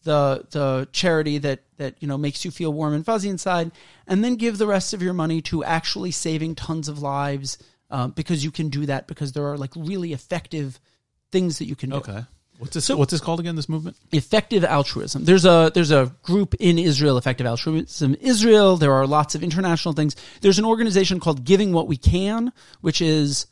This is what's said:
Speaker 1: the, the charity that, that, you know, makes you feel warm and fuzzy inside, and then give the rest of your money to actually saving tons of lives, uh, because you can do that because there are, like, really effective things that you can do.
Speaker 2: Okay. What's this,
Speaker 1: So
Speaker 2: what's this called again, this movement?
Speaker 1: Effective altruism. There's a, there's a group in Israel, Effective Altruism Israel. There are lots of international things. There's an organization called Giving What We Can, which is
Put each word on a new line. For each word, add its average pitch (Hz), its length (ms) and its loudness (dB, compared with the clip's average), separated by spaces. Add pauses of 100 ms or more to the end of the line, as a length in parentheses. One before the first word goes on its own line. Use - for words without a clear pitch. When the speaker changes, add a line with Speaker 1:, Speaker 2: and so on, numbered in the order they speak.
Speaker 1:
the, 143 460 0
the 135 420 -4
charity 156 460 0
that, 139 220 -4 (180)
that, 139 220 -10
you 156 60 -8
know, 139 100 -4
makes 143 280 -6
you 185 80 -6
feel 160 200 -4
warm 151 220 -2
and 156 100 -4
fuzzy 208 240 -2
inside, 175 440 -4 (340)
and 196 180 0
then 247 120 0
give 226 200 -2
the 208 100 0
rest 202 280 -2
of 185 80 -6
your 180 100 -2
money 160 300 -2
to 160 220 -4
actually 170 480 -4
saving 160 420 -6
tons 160 340 -8
of 147 140 -10
lives, 139 560 -6 (320)
uh, 127 180 -4
because 156 360 -4
you 156 60 -4
can 156 180 -6
do 143 180 -4
that 139 220 -4
because 139 240 -10
there 147 140 -6
are, 143 120 -6
like, 135 180 -10
really 170 360 -6
effective 147 680 -8 (520)
things 185 260 0
that - 80 -8
you 151 100 -8
can 131 140 -8
do. 131 60 -6
Speaker 2:
Okay. 117 280 -10 (340)
What's 131 160 -14
this, 156 120 -4
Speaker 1:
So 269 100 0
Speaker 2:
what's 143 160 2
this 160 80 -2
called 165 180 -4
again, 170 160 -6
this 151 140 -6
movement? 160 280 -6 (140)
Speaker 1:
Effective 196 540 0
altruism. 139 600 -2
There's 175 200 6
a, 165 300 8
there's 170 180 2
a 131 200 4 (100)
group 196 360 0
in 175 200 4
Israel, 147 400 4
Effective 123 280 -2
Altruism 143 720 -2
Israel. 214 560 6
There 147 160 4
are 135 140 4
lots 147 300 0
of 156 80 -4
international 170 500 -2
things. 151 220 -2 (240)
There's 196 180 6
an 214 60 2
organization 196 560 2
called 139 240 -2
Giving 190 280 4
What 165 140 0
We 156 100 -2
Can, 208 560 -2 (280)
which - 200 0
is 151 520 0